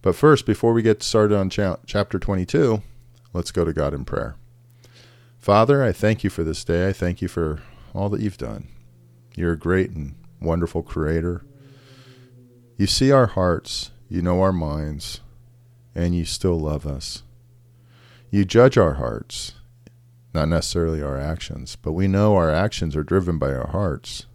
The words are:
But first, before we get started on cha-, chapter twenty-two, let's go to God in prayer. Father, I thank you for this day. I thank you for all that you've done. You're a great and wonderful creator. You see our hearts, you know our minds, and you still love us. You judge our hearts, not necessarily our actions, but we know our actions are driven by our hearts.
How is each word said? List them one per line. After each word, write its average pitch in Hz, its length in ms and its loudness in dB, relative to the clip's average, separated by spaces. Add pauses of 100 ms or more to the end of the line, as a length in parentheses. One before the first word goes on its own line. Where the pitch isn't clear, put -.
But 90 160 0
first, 147 280 6
before 117 280 2
we 117 80 2
get 110 200 2
started 104 360 2
on 95 120 0
cha-, 98 360 -2
chapter 101 340 -2
twenty-two, 107 640 0 (480)
let's 87 200 -6
go 90 120 0
to 82 80 0
God 73 220 -2
in 69 100 -8
prayer. - 320 -6 (1040)
Father, 117 420 4
I 113 120 2
thank 107 320 0
you 98 40 2
for - 140 -4
this 78 220 -4
day. 87 240 0
I - 20 -2
thank 90 300 -4
you 90 80 -4
for 78 320 -4 (320)
all 101 160 -4
that 104 100 -4
you've 101 180 -4
done. - 300 -10 (680)
You're 85 200 0
a 80 40 -4
great 90 340 0
and 71 240 -10 (260)
wonderful 82 420 -2
creator. 82 640 -2 (1300)
You 101 100 0
see 135 280 4
our 131 140 6
hearts, - 640 -2 (180)
you 87 120 -4
know 90 200 2
our 95 100 2
minds, 76 720 -6 (760)
and 87 180 0
you 85 120 -2
still 87 340 -2
love 76 260 -4
us. - 380 -10 (1080)
You 101 140 2
judge 120 340 6
our 82 180 4
hearts, - 580 -8 (800)
not 78 160 0
necessarily 82 500 0
our 71 160 -4
actions, - 640 -8
but - 120 -6
we 92 160 0
know 101 280 4
our 82 140 4
actions 82 460 -2
are 76 80 -2
driven 87 340 0
by 69 160 -2
our 64 140 -6
hearts. - 680 -6